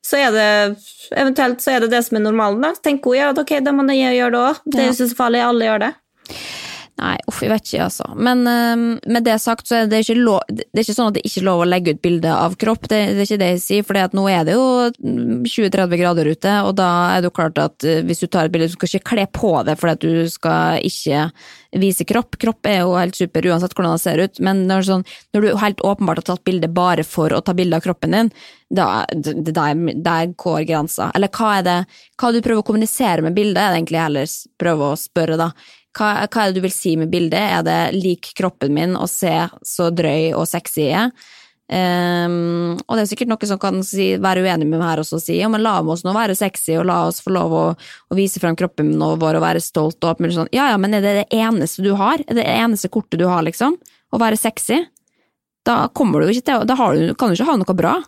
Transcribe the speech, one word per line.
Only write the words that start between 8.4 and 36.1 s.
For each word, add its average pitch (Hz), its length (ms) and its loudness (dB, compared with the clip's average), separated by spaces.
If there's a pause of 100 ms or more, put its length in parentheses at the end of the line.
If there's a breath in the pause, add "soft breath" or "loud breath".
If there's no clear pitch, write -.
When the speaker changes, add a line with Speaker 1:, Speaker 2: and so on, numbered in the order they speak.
Speaker 2:
ehm, 233 360 2 (280)
med 233 140 2
det 220 160 0
sagt, 226 260 -2
så 233 140 2
er 220 80 2
det 220 160 2
ikke 226 160 0
lov, 214 260 4
det 214 200 -8 (100)
er 220 80 2
ikke 208 100 -2
sånn 233 140 2
at 202 80 -2
det - 80 -2
ikke 196 160 -4
er 185 80 0
lov 175 140 2
å 175 40 2
legge 180 300 2
ut - 80 -12
bilder 165 320 2
av 170 240 0
kropp. 220 260 0
Det, 214 120 0 (180)
det 202 80 0
er - 20 -2
ikke 214 140 -2
det 180 80 2
jeg 180 160 0
sier, 202 240 0
for 196 60 -2 (180)
nå 196 160 0
er 175 160 2
det 156 100 2
jo, 262 120 4 (340)
mm, 120 480 -2
tjue 208 240 0
tredve 175 260 0
grader 170 320 2
ute, 190 220 0 (160)
og 190 80 0
da 185 140 2 (260)
er 175 80 2
det 175 60 0
jo - 40 -20
klart 160 240 0
at, 151 300 -2
eh, 165 180 2
hvis 170 140 -2
du - 80 -2
tar 170 180 0
et 170 60 -2
bilde, 165 160 2
du 175 80 -8
skal - 160 -4
ikke - 160 -4
kle 202 240 0
på 165 320 0
det 151 160 0
for 175 80 2
at 156 160 0
du 165 240 2
skal 160 560 0
ikke 151 400 -2 (560 loud breath)
vise 190 260 0
kropp. - 320 -2
Kropp - 320 -2
er 196 140 2
jo 180 100 2
helt 180 220 0
super 170 240 0 (100)
uansett 175 240 0
hvordan 165 220 0
det - 80 -4
ser 165 180 2
ut, - 160 -4
men 190 300 2
når 190 240 2
sånn, 185 120 0 (300 loud breath)
når 208 140 4
du - 20 4 (140)
helt 202 180 -2
åpenbart 185 400 0
har - 140 -6
tatt - 80 -16
bilde 175 240 0
bare 175 340 2
for 160 320 0
å - 80 0
ta 175 140 -2
bilde 180 180 2
av 165 80 0
kroppen 165 300 -2
din, 220 200 2 (380 loud breath)
da, 110 400 0
det, 151 320 -4
det 160 140 -4
der, 151 180 2 (220)
der 165 300 0 (100)
går 160 320 -2
grensa. 156 480 -2
Eller 196 160 0
hva 214 260 0
er 185 80 0
det, 175 120 4 (420 soft breath)
hva 240 100 2
du 233 140 0
prøver 220 180 2
å - 60 -4
kommunisere 214 560 0
med 165 100 -2
bildet, 208 240 2
er 196 140 2
det 170 80 2
egentlig 165 240 -2
heller 147 240 -2
s-, - 160 -10 (160)
prøver 151 320 0
å 156 80 -4
spørre 160 400 -2
da. 165 100 0 (420 loud breath)
Hva, 214 320 0